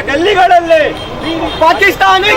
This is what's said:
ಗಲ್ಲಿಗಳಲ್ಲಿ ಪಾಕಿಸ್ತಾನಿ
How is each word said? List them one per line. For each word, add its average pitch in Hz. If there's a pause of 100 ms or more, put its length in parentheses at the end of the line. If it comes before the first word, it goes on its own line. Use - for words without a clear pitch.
ಗಲ್ಲಿಗಳಲ್ಲಿ 339 (800)
ಪಾಕಿಸ್ತಾನಿ 381